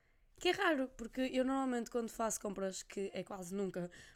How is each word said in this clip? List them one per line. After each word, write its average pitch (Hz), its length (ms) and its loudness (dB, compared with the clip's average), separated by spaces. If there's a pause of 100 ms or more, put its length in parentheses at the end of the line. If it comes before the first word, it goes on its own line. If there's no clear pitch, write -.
(360)
Que 359 140 2
é - 20 6
raro, 330 420 4
porque 240 280 -4
eu 254 200 2
normalmente 254 480 2
quando 226 200 -2
faço 220 320 0
compras, 190 400 -2
que 196 320 -4
é 185 100 -4
quase 185 300 -8
nunca, 180 360 -2 (260)